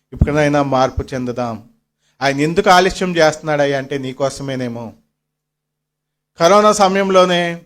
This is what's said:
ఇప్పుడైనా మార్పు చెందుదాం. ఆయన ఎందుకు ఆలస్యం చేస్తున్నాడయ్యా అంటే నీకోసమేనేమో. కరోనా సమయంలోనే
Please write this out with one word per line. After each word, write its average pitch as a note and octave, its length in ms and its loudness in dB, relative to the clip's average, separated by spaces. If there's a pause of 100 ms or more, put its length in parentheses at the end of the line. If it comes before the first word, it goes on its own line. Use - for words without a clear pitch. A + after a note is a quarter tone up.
(140)
ఇప్పుడైనా D3 500 2
మార్పు C3 500 -2
చెందుదాం. B2 500 -8 (580)
ఆయన C#3 180 -2
ఎందుకు E3+ 300 0
ఆలస్యం F#3 460 2
చేస్తున్నాడయ్యా D3+ 640 0
అంటే C#3 200 -6
నీకోసమేనేమో. B2+ 960 -8 (1500)
కరోనా G#3 340 4
సమయంలోనే F#3 920 0